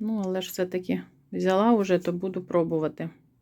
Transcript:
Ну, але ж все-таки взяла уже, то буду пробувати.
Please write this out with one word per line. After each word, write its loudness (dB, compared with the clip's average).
Ну, -2
але -4
ж -10
все-таки -4
взяла 4
уже, 4
то -2
буду -4
пробувати. 0